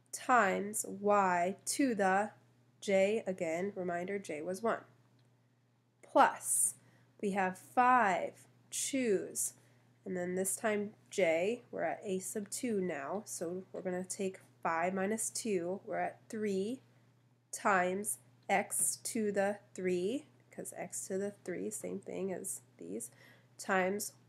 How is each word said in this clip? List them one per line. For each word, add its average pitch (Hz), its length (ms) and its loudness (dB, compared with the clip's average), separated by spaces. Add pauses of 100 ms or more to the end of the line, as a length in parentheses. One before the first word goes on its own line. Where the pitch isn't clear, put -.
(120)
times 202 760 2
y 196 680 2 (100)
to 262 300 2
the 196 340 4 (500)
j, 196 460 4
again, 185 500 -2
reminder, 180 440 -4
j 156 220 -6
was 185 200 -6
one, 220 200 0 (1200)
plus - 720 4 (460)
we 202 100 0
have 185 260 0
five 247 760 4 (360)
choose, - 840 -2 (520)
and 190 100 -4
then 180 200 -2
this 190 200 0
time 208 360 -2 (180)
j, 185 640 2
we're 170 120 -4
at 156 200 -4
a 190 160 -4
sub 202 300 -8
two 226 300 -2
now, 170 460 -4
so 185 460 -6
we're - 100 -10
gonna 185 220 -2
take 190 360 -4 (220)
five 170 320 2
minus 196 360 0
two, 190 560 -2
we're 180 120 -4
at 180 220 -4 (100)
three, 214 520 -2 (720)
times 190 640 2 (320)
x - 540 2
to 214 280 -2
the 202 260 2 (160)
three, 185 520 0 (260)
'cause - 260 -12
x - 300 -8
to 190 100 -2
the 202 160 -4 (100)
three, 185 260 -4
same 185 300 -6
thing 190 320 -6
as - 300 -8 (160)
these, 185 320 -8 (480)
times 196 560 0 (160)